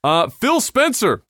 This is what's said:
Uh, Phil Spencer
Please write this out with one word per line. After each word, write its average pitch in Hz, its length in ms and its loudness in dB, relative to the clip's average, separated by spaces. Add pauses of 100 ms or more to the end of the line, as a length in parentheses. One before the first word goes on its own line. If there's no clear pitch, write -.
Uh, 156 240 0
Phil 285 320 -2
Spencer 247 720 0